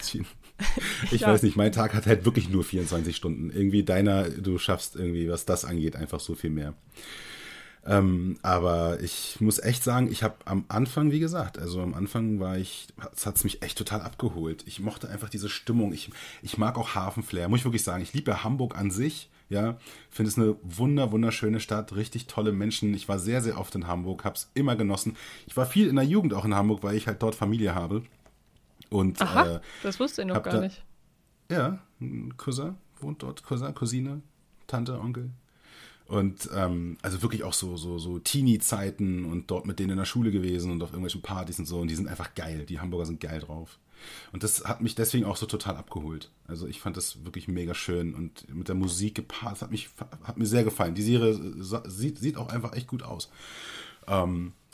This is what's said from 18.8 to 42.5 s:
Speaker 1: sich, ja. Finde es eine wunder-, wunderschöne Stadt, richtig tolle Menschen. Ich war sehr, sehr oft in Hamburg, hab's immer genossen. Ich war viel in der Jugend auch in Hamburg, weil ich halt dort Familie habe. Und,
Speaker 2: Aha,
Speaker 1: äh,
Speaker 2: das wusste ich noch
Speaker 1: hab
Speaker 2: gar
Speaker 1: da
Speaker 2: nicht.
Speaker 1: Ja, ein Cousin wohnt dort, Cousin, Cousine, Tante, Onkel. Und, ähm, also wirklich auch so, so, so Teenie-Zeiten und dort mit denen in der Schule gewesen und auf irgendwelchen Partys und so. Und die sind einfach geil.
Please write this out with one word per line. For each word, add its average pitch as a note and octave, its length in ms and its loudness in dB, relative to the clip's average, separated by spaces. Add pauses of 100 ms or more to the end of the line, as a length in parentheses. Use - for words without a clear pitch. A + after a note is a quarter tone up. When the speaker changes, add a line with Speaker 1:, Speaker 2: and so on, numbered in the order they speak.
Speaker 1:
sich, B2+ 380 -2 (200)
ja. A2+ 280 0 (320)
Finde G#2+ 200 2
es - 80 0
eine A2 260 6
wunder-, A#2+ 500 2
wunderschöne A2 480 2
Stadt, G#2 340 -4
richtig A2+ 320 -4
tolle G#2+ 240 0
Menschen. G#2 420 0
Ich G2 140 -4
war G2 120 0
sehr, A2+ 220 0
sehr A2+ 160 0
oft - 180 -8
in F2 120 -2
Hamburg, F2 380 -4
hab's - 280 -6
immer C3+ 220 4
genossen. G#2 400 0 (300)
Ich - 100 -10
war B2+ 100 4
viel G3 220 6
in C3+ 80 4
der C3+ 100 6
Jugend E3 280 4
auch F#2+ 100 -2
in G#2 120 2
Hamburg, G2+ 280 4
weil G2+ 140 2
ich - 100 0
halt G#2 160 -2
dort A2 120 2
Familie G#2 380 2
habe. F#2 300 -2 (840)
Und, F#2+ 320 4
Speaker 2:
Aha, F#3+ 240 6 (120)
Speaker 1:
äh, - 20 -4 (240)
Speaker 2:
das G3 180 -4
wusste C4 220 -2
ich F#3+ 40 -2
noch F#3 80 0
Speaker 1:
hab G3 80 2
Speaker 2:
gar A#3 120 0
Speaker 1:
da - 60 4
Speaker 2:
nicht. F#3+ 220 -4 (680)
Speaker 1:
Ja, E3 300 2 (220)
ein B2 340 -8
Cousin C#3 400 -6 (240)
wohnt D3 240 -10
dort, C3 200 -10
Cousin, C3+ 300 -4
Cousine, C3 480 -4 (440)
Tante, B2 340 -4
Onkel. B2 300 -6 (760)
Und, G2 500 0
ähm, F2 460 0
also F#2 200 -4
wirklich A2 220 -2
auch - 80 -4
so, F2+ 240 -2
so, E2+ 220 -6
so F2 220 -4
Teenie-Zeiten G2 1080 2
und E2+ 260 -4
dort F2+ 140 -2
mit F#2+ 140 -4
denen F#2+ 120 2
in F#2+ 60 0
der F#2+ 80 0
Schule A#2 260 2
gewesen F2+ 400 0
und E2+ 100 -2
auf E2+ 100 -6
irgendwelchen F2 300 -4
Partys F#2 380 -6
und E2 60 -4
so. E2+ 140 -4
Und E2+ 100 0
die D#2+ 60 -2
sind E2 120 -2
einfach - 260 -8
geil. D#2+ 320 -6